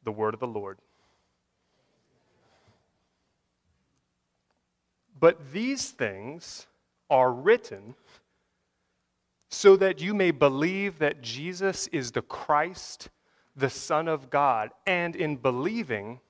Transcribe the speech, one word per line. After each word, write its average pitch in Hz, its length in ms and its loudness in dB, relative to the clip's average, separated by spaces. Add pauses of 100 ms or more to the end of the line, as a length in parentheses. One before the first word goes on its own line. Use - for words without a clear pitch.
The 113 80 -8
word 107 240 -2
of 107 40 -16
the 127 60 -6
Lord. 101 340 -10 (4000)
But 156 360 4
these 247 380 -4
things 117 800 -10 (420)
are 127 240 4
written 123 600 0 (1500)
so 196 280 8
that 190 220 2
you 180 140 -4
may 190 160 2
believe 156 720 0
that 143 240 -2
Jesus 175 640 -6
is 127 240 -6
the 117 100 -2
Christ, - 880 -4 (460)
the 131 160 0
Son 160 360 -2
of 139 220 -4
God, 131 420 2 (140)
and 175 300 -2
in 151 220 -4
believing 127 920 -4